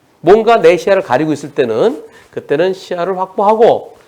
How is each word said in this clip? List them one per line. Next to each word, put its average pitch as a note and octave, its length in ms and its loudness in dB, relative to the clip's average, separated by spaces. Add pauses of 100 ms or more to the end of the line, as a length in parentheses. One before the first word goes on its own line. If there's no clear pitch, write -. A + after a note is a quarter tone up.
(200)
뭔가 A3 400 4
내 F3 160 4
시야를 F#3+ 280 0
가리고 D3+ 280 -2
있을 C#3+ 220 -10
때는, C#3+ 500 -2 (280)
그때는 D#3+ 420 -4
시야를 F3+ 460 -8
확보하고 G3+ 760 0 (120)